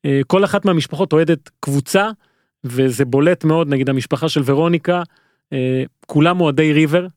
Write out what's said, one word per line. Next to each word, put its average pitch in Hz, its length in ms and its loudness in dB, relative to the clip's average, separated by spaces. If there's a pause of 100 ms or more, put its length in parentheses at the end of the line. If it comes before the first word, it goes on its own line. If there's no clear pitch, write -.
אה, 139 220 0
כל 190 180 2
אחת 202 200 -2
מהמשפחות 170 480 -2
אוהדת 160 360 0 (100)
קבוצה, 143 500 -2 (540)
וזה 127 420 0
בולט 143 380 0
מאוד, 160 240 0
נגיד 139 220 -2
המשפחה 139 400 -4
של 151 160 -2
ורוניקה, 170 580 0 (500)
אה, 131 300 -2 (240)
כולם 170 340 2
אוהדי 151 320 2
ריבר 156 440 2